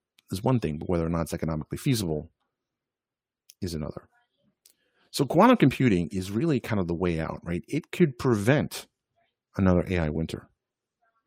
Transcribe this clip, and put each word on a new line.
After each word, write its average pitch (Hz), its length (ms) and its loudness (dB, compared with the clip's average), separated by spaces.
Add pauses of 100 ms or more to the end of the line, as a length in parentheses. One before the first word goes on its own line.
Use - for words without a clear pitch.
(300)
is 92 120 -6
one 127 180 2
thing, 76 180 -4
but - 120 -8
whether 85 160 0
or - 20 -2
not 85 140 -2
it's 82 100 -6
economically 80 460 -6
feasible 87 520 -4 (1300)
is 90 100 -6
another. - 360 -10 (1000)
So - 140 -2
quantum 226 320 6
computing 120 560 4
is 92 180 -4
really 127 300 0
kind 107 200 -2
of 90 60 -2
the 85 80 -2
way 85 240 0
out, 78 240 -6
right? 87 240 -6
It - 260 -6
could 160 260 0
prevent 113 680 0 (720)
another 90 320 4
A 92 100 -2
I 80 120 0
winter. 80 400 -8 (760)